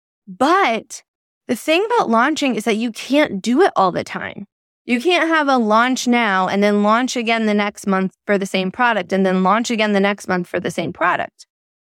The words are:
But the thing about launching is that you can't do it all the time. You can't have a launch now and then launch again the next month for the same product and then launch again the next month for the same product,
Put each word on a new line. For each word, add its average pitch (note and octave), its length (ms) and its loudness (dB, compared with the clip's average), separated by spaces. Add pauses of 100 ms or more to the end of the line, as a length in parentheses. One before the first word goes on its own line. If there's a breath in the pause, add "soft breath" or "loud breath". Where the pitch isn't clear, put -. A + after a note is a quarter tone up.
(280)
But B3+ 760 0 (460)
the B3 80 -2
thing E4 300 0
about A4+ 240 0
launching C4 460 0
is G#3+ 100 -6
that A#3 100 0
you A3+ 160 -4
can't B3+ 500 -2
do B3+ 220 2
it - 120 4
all F#3+ 160 2
the - 120 -6
time. - 420 -12 (400)
You A#3+ 160 0
can't E4 260 2
have D#4 200 0
a C4 100 2
launch A#3 480 2
now G#3+ 420 2
and G3+ 140 0
then G#3 220 2
launch A3+ 320 2
again A3+ 320 0
the G#3 80 0
next G#3 320 -4
month F#3+ 260 0 (140)
for G3+ 100 2
the F#3+ 80 -2
same F#3+ 260 -4
product A3 400 0
and F#3+ 140 2
then F#3+ 160 2
launch G#3+ 300 2
again G#3+ 220 0
the G3 60 2
next G3+ 280 -2
month F3+ 200 -4
for F3+ 120 -6
the E3+ 100 -4
same E3+ 240 -6
product, - 540 -4 (400)